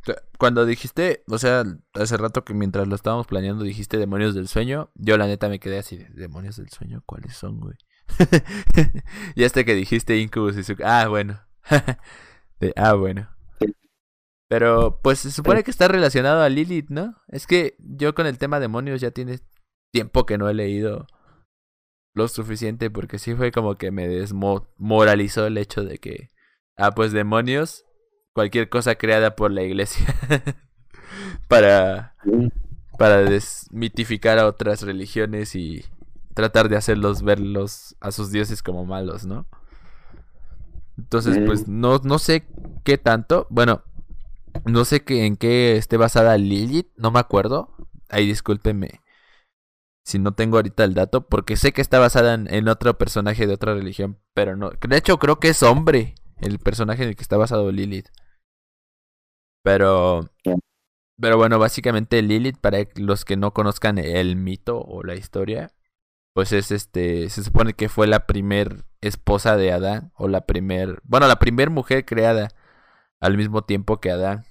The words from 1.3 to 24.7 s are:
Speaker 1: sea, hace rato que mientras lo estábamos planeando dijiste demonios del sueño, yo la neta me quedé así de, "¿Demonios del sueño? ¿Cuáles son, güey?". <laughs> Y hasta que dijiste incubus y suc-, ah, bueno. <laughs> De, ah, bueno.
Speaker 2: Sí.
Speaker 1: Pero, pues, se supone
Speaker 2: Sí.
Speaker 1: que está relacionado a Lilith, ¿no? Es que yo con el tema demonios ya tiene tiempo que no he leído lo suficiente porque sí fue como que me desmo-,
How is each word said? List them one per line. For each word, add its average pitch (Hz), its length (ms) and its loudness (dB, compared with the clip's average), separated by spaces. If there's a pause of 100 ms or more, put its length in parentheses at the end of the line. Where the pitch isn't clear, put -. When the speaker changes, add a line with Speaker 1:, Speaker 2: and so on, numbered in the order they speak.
Speaker 1:
sea, 123 260 2 (300)
hace 110 220 -2
rato 113 280 -4
que 104 100 -10
mientras 98 320 -2
lo 98 80 -4
estábamos 113 320 -4
planeando 101 380 -6
dijiste 101 340 -8
demonios 101 360 -2
del 92 140 -8
sueño, 131 460 -6
yo 107 220 2
la 104 100 2
neta 101 220 -2
me 101 120 -6
quedé 98 180 -8
así 95 180 -14
de, 95 140 -20
"¿Demonios 92 460 -14
del 101 120 -16
sueño? - 380 -16
¿Cuáles - 280 -16
son, 107 260 -12
güey?". 104 140 -14 (320)
<laughs> - 1300 4
Y 120 100 2
hasta 127 200 2
que 110 100 2
dijiste 110 440 0
incubus 107 380 -2
y 101 40 -6
suc-, 95 240 -8
ah, 113 240 2
bueno. 101 320 -4 (220)
<laughs> - 1000 -4
De, 90 160 -2
ah, 107 180 4
bueno. 95 360 -2 (300)
Speaker 2:
Sí. - 140 -2 (760)
Speaker 1:
Pero, 117 540 2
pues, 135 180 2
se 135 100 -8
supone 185 300 2
Speaker 2:
Sí. 202 40 -6
Speaker 1:
que 262 60 -6
está 180 180 4
relacionado 151 540 2
a 147 80 4
Lilith, 156 400 -4
¿no? 185 260 -8 (120)
Es - 180 -12
que 170 320 2
yo 143 360 -4
con 165 120 -2
el 131 120 -4
tema 143 220 -2
demonios 127 400 -6
ya 120 100 -4
tiene 127 300 -10 (520)
tiempo 120 340 0
que 104 120 0
no 101 120 0
he 104 40 -2
leído 104 520 -4 (1080)
lo 113 140 0
suficiente 113 640 -6
porque 104 280 -10
sí 117 160 -8
fue 123 180 -2
como 107 240 -2
que 95 140 -8
me 92 160 -6
desmo-, 98 680 -2